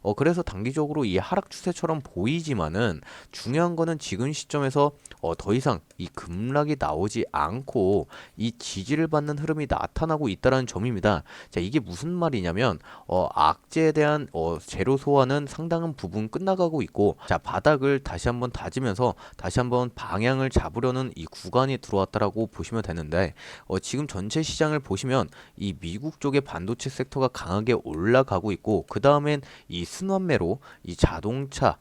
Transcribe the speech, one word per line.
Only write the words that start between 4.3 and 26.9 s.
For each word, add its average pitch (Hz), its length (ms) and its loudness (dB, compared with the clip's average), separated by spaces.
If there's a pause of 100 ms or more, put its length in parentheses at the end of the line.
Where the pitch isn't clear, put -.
시점에서, 143 600 2 (280)
어, 82 160 -2
더 - 160 -4
이상 127 280 2 (180)
이 95 80 -6
급락이 131 720 -2
나오지 101 540 -2
않고 95 760 0 (300)
이 113 220 -2
지지를 151 480 -2
받는 147 320 -2
흐름이 156 280 -2
나타나고 151 640 -2
있다라는 127 380 2
점입니다. 104 560 0 (260)
자, 87 100 -4
이게 110 200 0
무슨 101 320 -6
말이냐면, 113 680 0 (300)
어, 87 260 2
악재에 156 600 2
대한, 151 380 2
어, 82 320 -2
재료 113 320 0
소화는 139 520 2
상당한 165 480 -2
부분 107 340 -4
끝나가고 175 540 0
있고, 101 340 2 (100)
자, 90 120 2
바닥을 139 640 2
다시 - 260 -4
한번 123 240 0
다지면서 123 640 0 (220)
다시 - 220 -2
한번 123 360 2
방향을 127 560 0
잡으려는 127 640 0
이 80 100 -8
구간이 127 540 0
들어왔다라고 104 680 0
보시면 104 380 -6
되는데, 82 500 -2 (320)
어, 95 140 -2
지금 143 260 -4
전체 107 380 -2
시장을 151 380 0
보시면 127 480 0 (280)
이 98 160 -4
미국 107 460 -8
쪽의 139 220 2
반도체 120 500 -6